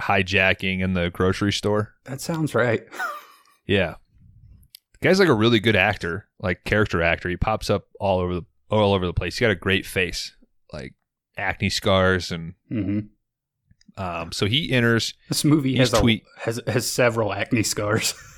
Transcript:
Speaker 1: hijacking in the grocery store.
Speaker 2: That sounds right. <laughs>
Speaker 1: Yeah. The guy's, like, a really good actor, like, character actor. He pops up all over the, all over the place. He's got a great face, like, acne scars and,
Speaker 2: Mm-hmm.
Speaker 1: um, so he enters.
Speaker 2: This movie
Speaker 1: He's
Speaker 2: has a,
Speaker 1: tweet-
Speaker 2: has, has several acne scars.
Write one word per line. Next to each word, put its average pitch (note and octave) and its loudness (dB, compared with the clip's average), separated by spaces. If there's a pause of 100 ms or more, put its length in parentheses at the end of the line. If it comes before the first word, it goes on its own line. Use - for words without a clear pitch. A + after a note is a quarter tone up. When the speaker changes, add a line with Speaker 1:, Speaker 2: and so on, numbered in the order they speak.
Speaker 1:
hijacking F#2+ 0
in F#2 0
the F2 0
grocery F#2+ 2
store. G#2 -2 (120)
Speaker 2:
That B2+ -10
sounds D#3+ -2
right. A#2 2 (420)
<laughs> - -20
Speaker 1:
Yeah. F2+ 0 (1000)
The - -20 (100)
guy's, F#3+ 6
like, F#3 4
a D3 8
really A2+ 4
good G#2+ 2
actor, F#2 0 (140)
like, F#2 -4
character G#2 0
actor. E2+ 0
He F2+ -4
pops A2 -2
up G2+ -2 (140)
all G2 0
over F2+ -2
the, E2+ -4 (280)
all G#2 4
over F#2 2
the E2+ -4
place. F2 -6
He's - -4
got A#2 2
a - 2
great F#2+ -2
face, - -4 (380)
like, C#2 -14 (420)
acne G2 -4
scars F#2 2
and, E2 -10 (140)
Speaker 2:
Mm-hmm. - -8
Speaker 1:
um, E2 -8
so - -2
he F#2 -2
enters. A#2 2 (140)
Speaker 2:
This - -2
movie C#3+ 2
Speaker 1:
He's - -2
Speaker 2:
has B2 2
a, A2+ 4
Speaker 1:
tweet- A2+ 2 (140)
Speaker 2:
has, A#2 -6
has C3 -2
several A2+ 0
acne A2 -2
scars. G#2+ -2 (260)